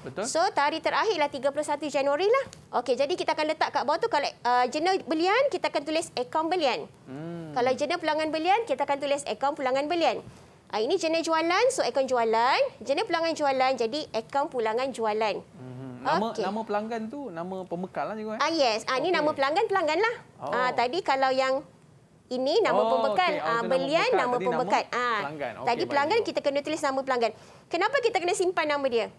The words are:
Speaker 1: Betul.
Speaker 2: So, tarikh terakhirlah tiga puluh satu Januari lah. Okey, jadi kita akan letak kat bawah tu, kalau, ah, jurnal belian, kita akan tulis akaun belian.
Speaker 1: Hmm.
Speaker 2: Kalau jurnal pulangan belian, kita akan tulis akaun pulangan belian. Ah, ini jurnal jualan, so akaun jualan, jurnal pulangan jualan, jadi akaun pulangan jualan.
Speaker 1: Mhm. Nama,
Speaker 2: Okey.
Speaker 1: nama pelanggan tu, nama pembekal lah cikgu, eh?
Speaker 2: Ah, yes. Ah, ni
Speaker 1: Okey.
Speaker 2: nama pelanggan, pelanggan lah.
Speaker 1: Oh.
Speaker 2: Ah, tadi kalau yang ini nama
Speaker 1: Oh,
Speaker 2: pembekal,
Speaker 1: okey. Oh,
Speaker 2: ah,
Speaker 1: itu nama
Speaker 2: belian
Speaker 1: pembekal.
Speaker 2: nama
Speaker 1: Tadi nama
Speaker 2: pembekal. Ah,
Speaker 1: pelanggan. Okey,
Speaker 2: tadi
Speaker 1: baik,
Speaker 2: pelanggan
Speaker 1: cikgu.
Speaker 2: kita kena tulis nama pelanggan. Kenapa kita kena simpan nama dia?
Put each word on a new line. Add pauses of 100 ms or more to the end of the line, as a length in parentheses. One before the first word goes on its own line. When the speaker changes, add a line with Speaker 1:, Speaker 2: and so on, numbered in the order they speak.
Speaker 1:
Betul.
Speaker 2:
So, (100)
tarikh
terakhirlah
tiga
puluh
satu
Januari
lah. (340)
Okey,
jadi
kita
akan
letak
kat
bawah
tu,
kalau, (140)
ah,
jurnal
belian,
kita
akan
tulis
akaun
belian. (160)
Speaker 1:
Hmm.
Speaker 2:
Kalau
jurnal
pulangan
belian,
kita
akan
tulis
akaun
pulangan
belian. (460)
Ah,
ini
jurnal
jualan,
so
akaun
jualan, (180)
jurnal
pulangan
jualan,
jadi
akaun
pulangan
jualan.
Speaker 1:
Mhm. (100)
Nama,
Speaker 2:
Okey.
Speaker 1:
nama
pelanggan
tu,
nama
pembekal
lah
cikgu,
eh?
Speaker 2:
Ah,
yes.
Ah,
ni
Speaker 1:
Okey.
Speaker 2:
nama
pelanggan,
pelanggan
lah. (220)
Speaker 1:
Oh.
Speaker 2:
Ah,
tadi
kalau
yang (640)
ini
nama
Speaker 1:
Oh,
Speaker 2:
pembekal,
Speaker 1:
okey.
Oh,
Speaker 2:
ah,
Speaker 1:
itu
nama
Speaker 2:
belian (160)
Speaker 1:
pembekal.
Speaker 2:
nama
Speaker 1:
Tadi
nama
Speaker 2:
pembekal.
Ah,
Speaker 1:
pelanggan.
Okey,
Speaker 2:
tadi
Speaker 1:
baik,
Speaker 2:
pelanggan
Speaker 1:
cikgu.
Speaker 2:
kita
kena
tulis
nama
pelanggan. (340)
Kenapa
kita
kena
simpan
nama
dia? (140)